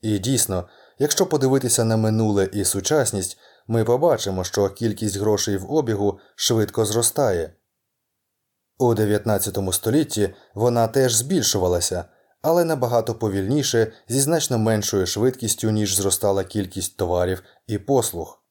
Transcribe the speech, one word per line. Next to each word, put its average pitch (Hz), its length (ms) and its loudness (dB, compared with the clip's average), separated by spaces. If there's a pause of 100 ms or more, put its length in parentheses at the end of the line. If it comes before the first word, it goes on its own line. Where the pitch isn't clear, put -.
І 104 180 -2
дійсно, 98 500 0 (300)
якщо 151 280 2
подивитися 131 580 2
на 113 120 2
минуле 110 560 2
і 101 120 -4
сучасність, 104 760 -2 (280)
ми 113 180 0
побачимо, 117 600 0
що 101 260 0
кількість 104 460 -4
грошей 104 400 0
в 98 160 -6
обігу 104 460 0 (180)
швидко 113 480 0
зростає. 104 720 0 (1200)
У 120 160 4
дев'ятнадцятому 104 800 0
столітті 110 600 0 (200)
вона 117 340 2
теж 127 260 2
збільшувалася, 92 920 0 (380)
але 170 220 4
набагато 120 500 0
повільніше, 113 760 0 (160)
зі 123 120 0
значно 147 380 0
меншою 107 480 0
швидкістю, 110 640 -2
ніж 104 260 0
зростала 98 480 0
кількість 95 520 -6
товарів 90 460 0 (240)
і 104 120 -4
послуг. 95 720 -2